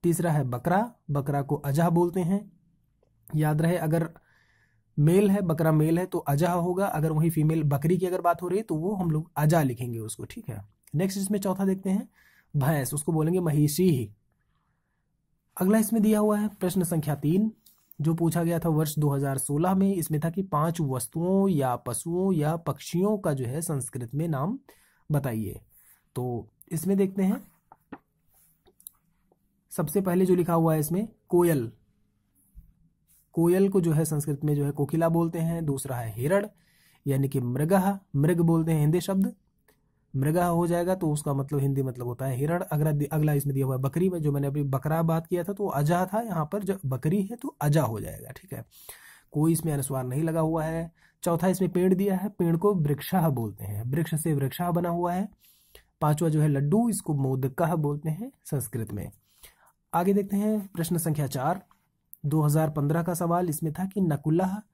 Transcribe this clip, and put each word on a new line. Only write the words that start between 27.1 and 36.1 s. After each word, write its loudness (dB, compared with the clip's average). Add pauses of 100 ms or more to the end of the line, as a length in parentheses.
हैं, 0 (2250)
सबसे -2
पहले 2
जो 4
लिखा 0
हुआ 4
है 2
इसमें -2 (220)
कोयल, 2 (1600)
कोयल 4
को 4
जो 2
है 2
संस्कृत -2
में 2
जो 0
है -2
कोकिला 0
बोलते 0
हैं। -2
दूसरा -4
है -8